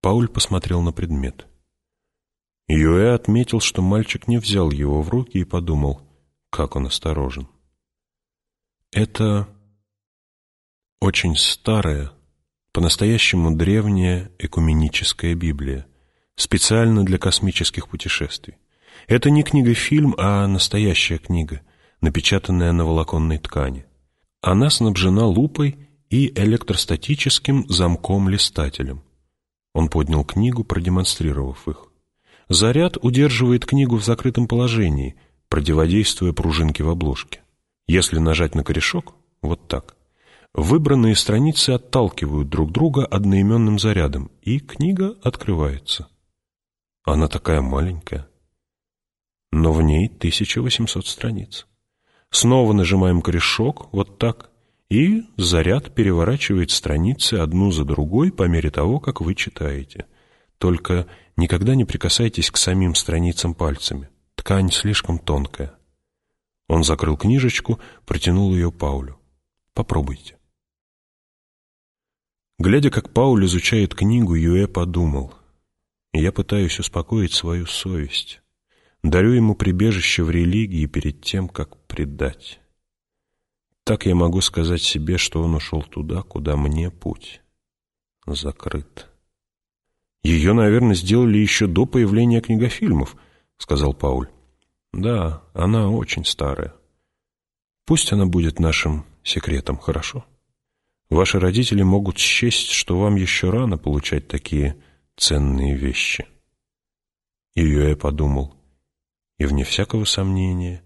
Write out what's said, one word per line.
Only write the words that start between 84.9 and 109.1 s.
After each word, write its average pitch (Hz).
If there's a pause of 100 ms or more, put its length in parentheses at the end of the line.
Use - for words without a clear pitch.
что -
он 82
ушёл 78
туда, 80
куда 73
мне 73
путь - (840)
закрыт». 73 (1120)
«Её, 82
наверное, 113
сделали 104
ещё 107
до 92
появления 117
книгофильмов», 113 (420)
сказал 71
Пауль. 65 (640)
«Да, 95 (120)
она 101
очень -
старая. - (1120)
Пусть -
она 98
будет 85
нашим 78 (180)
секретом, -
хорошо? - (840)
Ваши 92
родители 101
могут 95
счесть, -
что -
вам 104
ещё 92
рано 107
получать 73
такие 73 (400)
ценные 69
вещи». - (1300)
И 87
Юэ 73
подумал: 71 (840)